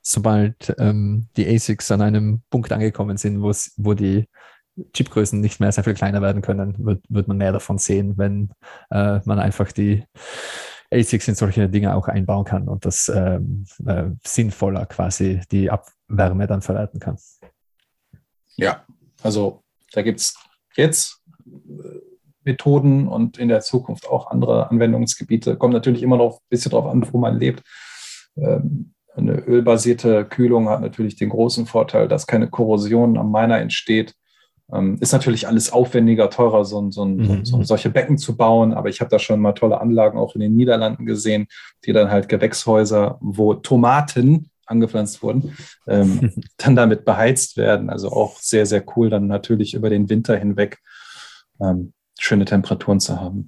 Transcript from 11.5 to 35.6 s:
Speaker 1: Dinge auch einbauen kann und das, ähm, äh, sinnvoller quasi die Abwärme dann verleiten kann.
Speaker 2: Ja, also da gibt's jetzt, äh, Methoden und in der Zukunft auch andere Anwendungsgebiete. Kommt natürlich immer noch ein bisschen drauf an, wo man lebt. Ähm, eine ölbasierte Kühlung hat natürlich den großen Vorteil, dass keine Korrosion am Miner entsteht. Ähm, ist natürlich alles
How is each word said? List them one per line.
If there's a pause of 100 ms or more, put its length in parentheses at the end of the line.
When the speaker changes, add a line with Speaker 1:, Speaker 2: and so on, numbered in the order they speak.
Speaker 1:
Dinge
auch
einbauen
kann
und
das,
ähm, (180)
äh, (220)
sinnvoller
quasi (100)
die
Abwärme
dann
verleiten
kann. (1400)
Speaker 2:
Ja, (380)
also (320)
da
gibt's (440)
jetzt, (260)
äh, (460)
Methoden
und
in
der
Zukunft
auch
andere
Anwendungsgebiete.
Kommt
natürlich
immer
noch
ein
bisschen
drauf
an,
wo
man
lebt. (760)
Ähm, (200)
eine
ölbasierte
Kühlung
hat
natürlich
den
großen
Vorteil,
dass
keine
Korrosion
am
Miner
entsteht. (580)
Ähm,
ist
natürlich
alles